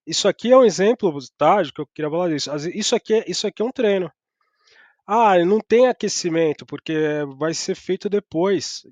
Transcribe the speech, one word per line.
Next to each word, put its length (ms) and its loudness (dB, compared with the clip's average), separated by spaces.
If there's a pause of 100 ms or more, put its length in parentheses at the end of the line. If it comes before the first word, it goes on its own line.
isso 220 -2
aqui 240 0
é 40 8
um 80 8
exemplo, 480 2 (240)
tá, 260 4
de 100 -6
que 80 -14
eu 120 -8
queria 180 -6
falar 180 -2
disso. 240 -4
Às 120 -8
vezes, 140 -8
isso 160 -2
aqui 200 -2
é, 120 0
isso 200 -6
aqui 140 -6
é 40 0
um 80 -4
treino. 380 0 (960)
Ah, 380 4
não 160 2
tem 280 4
aquecimento, 760 -2
porque 300 -10 (420)
vai 160 -4
ser 220 -6
feito 340 -6
depois, 840 -4